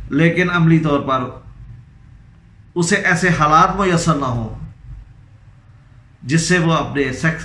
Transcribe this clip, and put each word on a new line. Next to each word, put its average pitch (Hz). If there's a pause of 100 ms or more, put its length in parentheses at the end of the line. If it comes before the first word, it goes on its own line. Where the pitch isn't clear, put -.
(120)
लेकिन 170
अमली 165
तौर 147
पर 131 (1500)
उसे 175 (120)
ऐसे 180
हालात 160
मुयस्सर 170
ना 139
हो 117 (1800)
जिससे 165
वो 165
अपने 131
sex 160